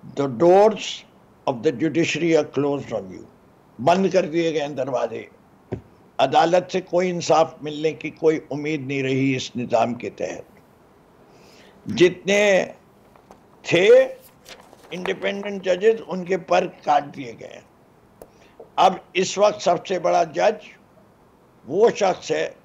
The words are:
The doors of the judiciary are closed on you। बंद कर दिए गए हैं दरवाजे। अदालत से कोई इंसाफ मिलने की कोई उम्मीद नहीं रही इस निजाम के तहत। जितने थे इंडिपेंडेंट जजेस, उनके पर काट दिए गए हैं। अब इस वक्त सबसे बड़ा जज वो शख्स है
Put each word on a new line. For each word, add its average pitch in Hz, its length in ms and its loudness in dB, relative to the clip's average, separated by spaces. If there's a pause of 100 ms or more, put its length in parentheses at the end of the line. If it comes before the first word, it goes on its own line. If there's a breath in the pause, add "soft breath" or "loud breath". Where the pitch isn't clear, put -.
(120)
The 139 160 -4
doors 180 760 2 (460)
of 135 60 -2
the 120 160 -2
judiciary 160 680 0
are 151 100 0 (120)
closed 143 280 -4
on 113 140 -6
you। 92 240 -16 (560)
बंद 180 280 2
कर 180 120 2
दिए 165 300 -2
गए 151 80 -2
हैं 143 160 -6
दरवाजे। 120 540 -6 (920)
अदालत 160 520 2
से 185 100 -2
कोई 180 280 -2
इंसाफ 160 540 0
मिलने 151 280 -4
की 151 180 -10
कोई 160 320 0 (100)
उम्मीद 147 300 -4
नहीं 135 220 -4
रही 135 320 0
इस 127 220 -8
निजाम 120 360 0
के 104 160 -10
तहत। - 360 -10 (1400 soft breath)
जितने 185 840 2 (1000)
थे 214 320 8 (880)
इंडिपेंडेंट 190 720 -8
जजेस, 196 380 2
उनके 180 360 -4
पर 175 280 0
काट - 380 -2
दिए 135 300 -14
गए - 120 -18
हैं। - 200 -20 (1120 soft breath)
अब 180 260 2 (120)
इस 185 220 -2
वक्त 208 220 2
सबसे 180 400 -2
बड़ा 175 240 2
जज 175 340 0 (1080)
वो 196 220 4
शख्स 185 420 -2
है 156 320 -4